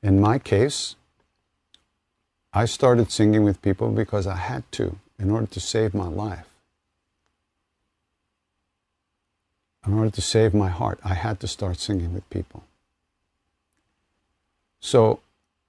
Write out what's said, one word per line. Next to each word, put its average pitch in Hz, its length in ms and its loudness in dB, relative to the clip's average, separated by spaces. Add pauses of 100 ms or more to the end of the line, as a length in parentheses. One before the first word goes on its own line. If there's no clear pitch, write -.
In 98 180 4
my 110 160 4
case, - 580 0 (1600)
I 110 120 0
started 120 460 2
singing 107 320 4
with 101 180 2
people 104 300 0
because 104 360 -2
I 95 80 -4
had 117 380 -8
to, 90 240 -4 (220)
in 98 120 0
order 110 160 0
to - 120 -12
save 110 340 -2
my 98 140 -4
life. 90 400 -8 (3500)
In 98 80 0
order 110 160 2
to 101 120 -6
save 110 320 2
my 101 160 2
heart, 90 340 -6
I 92 100 -4
had 98 280 -6
to 101 60 -8
start 92 320 -8
singing 87 340 -4
with 92 160 -12
people. - 340 -10 (2250)
So 110 400 4 (500)